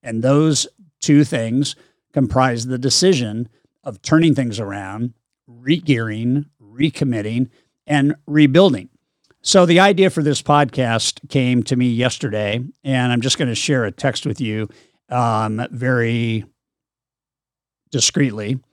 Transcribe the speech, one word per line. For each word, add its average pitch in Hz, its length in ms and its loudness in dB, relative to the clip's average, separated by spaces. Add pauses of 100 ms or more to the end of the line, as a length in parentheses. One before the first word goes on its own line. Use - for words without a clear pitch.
And 113 200 -6
those 143 440 2 (340)
two 147 240 4
things 120 500 -4 (380)
comprise 123 540 0
the 127 120 -6
decision 120 680 0 (340)
of 107 200 -16
turning 160 320 4
things 117 260 -4
around, 101 540 -8 (320)
re-gearing, 123 1000 -2 (140)
recommitting, 120 880 -4 (380)
and 147 280 2 (120)
rebuilding. 147 600 4 (540)
So 185 220 4
the 170 140 4
idea 190 320 4
for 160 140 -4
this 143 180 0
podcast 127 840 0
came 123 360 0
to 131 120 -2
me 123 120 0
yesterday, 113 760 -2 (180)
and 127 300 0
I'm 120 80 0
just 127 180 -2
gonna 123 160 -2
share 127 300 -2
a 98 80 -6
text - 340 -4
with - 140 -6
you, 107 280 -6 (400)
um, 110 600 -2
very 117 760 -2 (1500)
discreetly. 120 680 -2 (140)